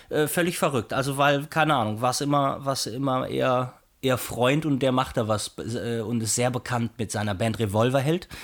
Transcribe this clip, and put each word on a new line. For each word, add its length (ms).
äh, 160
völlig 320
verrückt. 340
Also 240
weil, 300
keine 280
Ahnung, 280
war's 180
immer, 460
war's 180
immer 440
eher, 440
eher 160
Freund 480
und 140
der 120
macht 240
da 120
was, 300
äh, 420
und 220
ist 120
sehr 160
bekannt 480
mit 140
seiner 220
Band 260
Revolverheld, 680